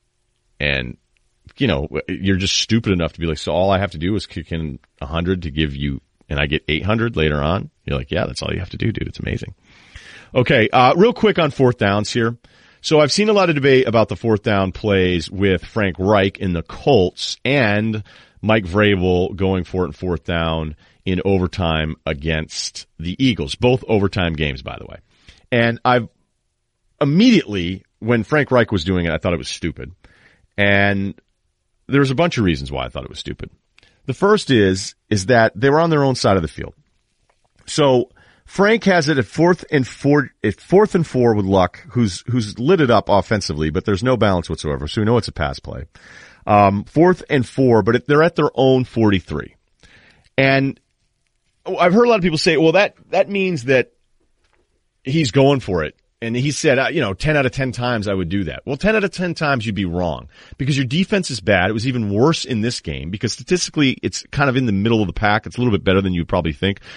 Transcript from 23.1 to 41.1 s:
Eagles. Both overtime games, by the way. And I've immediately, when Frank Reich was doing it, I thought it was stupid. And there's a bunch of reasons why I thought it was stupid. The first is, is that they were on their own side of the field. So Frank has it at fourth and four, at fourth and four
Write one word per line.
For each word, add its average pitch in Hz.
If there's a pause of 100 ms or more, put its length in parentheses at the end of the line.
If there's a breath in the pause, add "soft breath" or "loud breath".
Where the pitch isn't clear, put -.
Eagles. 107
Both 123
overtime 98
games, 71
by -
the -
way. - (560 soft breath)
And 117
I've 123 (920)
immediately, 143 (160)
when 113
Frank 151
Reich 120
was 87
doing 90
it, 82
I 78
thought 87
it 78
was 62
stupid. 82 (640 soft breath)
And 202 (720)
there's 135
a 131
bunch 165
of 110
reasons 67
why 65
I -
thought 65
it -
was -
stupid. - (560 soft breath)
The 135
first 202
is, 98 (140)
is 95
that 113
they 139
were 151
on 170
their 147
own 131
side 101
of 87
the 78
field. - (920)
So 135 (340 soft breath)
Frank 214
has 175
it 156
at 120
fourth 170
and 135
four, 139 (120)
at 104
fourth 202
and 170
four 120